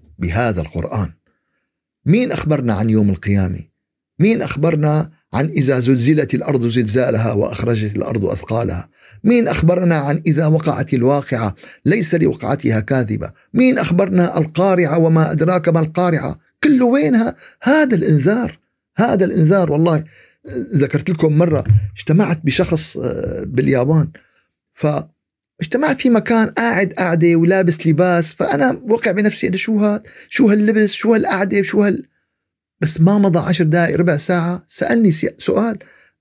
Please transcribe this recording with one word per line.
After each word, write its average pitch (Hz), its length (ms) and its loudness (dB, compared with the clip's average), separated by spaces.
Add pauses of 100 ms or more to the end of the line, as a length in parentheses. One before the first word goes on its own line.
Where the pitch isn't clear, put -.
(200)
بهذا 90 420 -2
القرآن. 82 480 -6 (960)
مين 226 260 2
أخبرنا 143 420 -2
عن 107 160 -2
يوم 107 200 2
القيامة؟ 95 500 -2 (600)
مين 214 220 2
أخبرنا 151 680 -2 (220)
عن 135 120 0
"إذا 135 340 0
زلزلت 131 540 0
الأرض 123 340 -2
زلزالها 113 680 0
وأخرجت 107 600 -2
الأرض 104 300 -4
أثقالها"؟ 98 640 -6 (340)
مين 233 240 2
أخبرنا 175 480 2
عن 143 320 -2
"إذا 156 200 2
وقعت 151 460 0
الواقعة 123 600 0 (300)
ليس 175 300 2
لوقعتها 120 640 -2
كاذبة"؟ 107 520 -2 (220)
مين 254 240 4
أخبرنا 180 600 0
"القارعة 170 600 0
وما 160 340 4
أدراك 165 380 0
ما 165 100 2
القارعة"؟ 160 600 -2 (240)
كله 262 220 4
وينها 247 500 2 (280)
هذا 277 320 2
الإنذار، 160 640 0 (380)
هذا 214 280 2
الإنذار. 175 460 2
والله 156 320 2 (720)
ذكرت 143 340 0
لكم 160 280 0
مرة 160 260 2 (340)
اجتمعت 170 480 0
بشخص، 156 520 -2
آه، - 460 -6
باليابان، 135 680 0 (600)
فاجتمعت - 1300 -6
في 262 80 2
مكان 220 380 2
قاعد 220 460 -2
قاعدة 170 420 2
ولابس 175 520 2
لباس، 170 460 2
فأنا 277 560 -2
وقع 226 220 0
بنفسي: 208 360 0
"أنا 185 100 -2
شو 220 200 -2
هاد؟ 208 240 0 (280)
شو 226 200 2
هاللبس؟ 208 440 2
شو 226 200 0
هالقعدة؟ 196 480 0
شو - 220 0
هال-؟" - 240 -2 (720)
بس 156 200 -2
ما 196 160 4
مضى 190 220 2
عشر 175 240 -2
دقائق، 160 340 0
ربع 170 200 0
ساعة، 175 500 -4
سألني 233 440 0
سي-، - 260 -4
سؤال، - 420 -2 (420)